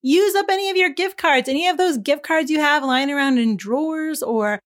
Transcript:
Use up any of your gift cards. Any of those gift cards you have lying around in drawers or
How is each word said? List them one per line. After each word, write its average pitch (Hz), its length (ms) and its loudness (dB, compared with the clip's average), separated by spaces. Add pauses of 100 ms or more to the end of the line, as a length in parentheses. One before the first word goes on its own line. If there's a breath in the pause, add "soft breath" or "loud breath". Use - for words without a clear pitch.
Use 359 340 2
up 392 140 0
any 392 220 0
of 370 80 -2
your 370 100 2
gift 370 300 -4
cards. 277 320 2
Any 311 180 0
of 349 80 0
those 339 220 0
gift 285 240 -2
cards 320 280 0
you 311 100 2
have 294 220 2
lying 269 280 0
around 277 260 0
in 226 220 0
drawers 311 640 -4
or 208 440 -2